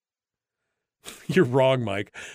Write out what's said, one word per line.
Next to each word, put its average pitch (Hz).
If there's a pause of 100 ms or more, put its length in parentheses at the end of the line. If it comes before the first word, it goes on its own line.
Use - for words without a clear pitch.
(1040)
<laughs> -
You're 160
wrong, 131
Mike. 101 (200)